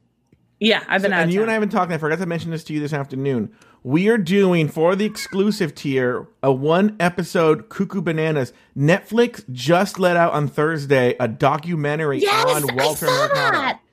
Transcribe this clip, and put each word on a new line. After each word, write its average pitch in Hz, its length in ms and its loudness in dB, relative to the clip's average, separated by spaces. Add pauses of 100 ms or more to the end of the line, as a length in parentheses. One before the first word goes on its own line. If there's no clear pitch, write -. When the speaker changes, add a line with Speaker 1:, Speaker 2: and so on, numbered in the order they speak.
(600)
Speaker 1:
Yeah, 208 280 2
I've 190 140 0
been 196 80 0
Speaker 2:
So, 185 60 -2
Speaker 1:
out 170 60 2
Speaker 2:
and 165 80 0
Speaker 1:
of 180 40 0
Speaker 2:
you 202 80 0
and 226 60 -2
Speaker 1:
town. - 20 0
Speaker 2:
I 220 40 0
haven't 214 160 0
talked, 190 160 0
and 175 80 -4
I 156 40 -2
forgot 156 220 -2
to 185 60 -6
mention 165 240 -6
this 160 140 -8
to - 80 -10
you 151 80 -4
this 147 140 -4
afternoon. 135 580 -4 (320)
We 165 240 2
are 233 100 4
doing, 180 480 2
for 165 300 0
the 208 80 0
exclusive 208 680 -2
tier, 127 540 -2 (160)
a 135 100 2
one 165 460 2
episode 170 680 0
Cuckoo 190 340 -6
Bananas. 156 500 -2 (240)
Netflix 202 760 0
just 170 480 0
let 175 160 2
out 170 160 4
on 147 160 0
Thursday 139 720 0
a 120 80 0
documentary 151 920 -2
Speaker 3:
Yes, 415 260 0
Speaker 2:
on 508 180 2 (140)
Walter - 300 0
Speaker 3:
I - 20 -2
saw 508 200 2
Speaker 2:
Mercado. 508 280 0
Speaker 3:
that. 262 240 -4 (120)